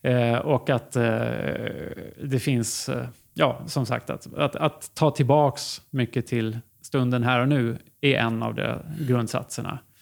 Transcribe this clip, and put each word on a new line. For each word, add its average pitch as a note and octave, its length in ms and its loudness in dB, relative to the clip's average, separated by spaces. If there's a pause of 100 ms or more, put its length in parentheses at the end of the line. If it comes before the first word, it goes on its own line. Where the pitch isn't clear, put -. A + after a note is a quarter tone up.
Eh, B2 360 4
och C#3 320 0
att, B2+ 260 0
eh, A#2+ 80 4 (1200)
det C3+ 160 0
finns, A#2+ 500 0
eh, B2 180 -4 (260)
ja, B2+ 340 2
som C3 180 0
sagt, A#2+ 240 -4
att, - 280 -10
att, D3 180 0
att - 380 -4
ta D3+ 180 4
tillbaks C#3+ 800 2
mycket B2 380 -2
till A2+ 320 -2 (220)
stunden B2 420 0
här B2 180 4
och C3 60 2
nu B2 300 2 (240)
är C3+ 160 4
en A2+ 260 -2
av A2+ 120 -2
de A2+ 200 -2 (320)
grundsatserna. A#2 720 -2 (220)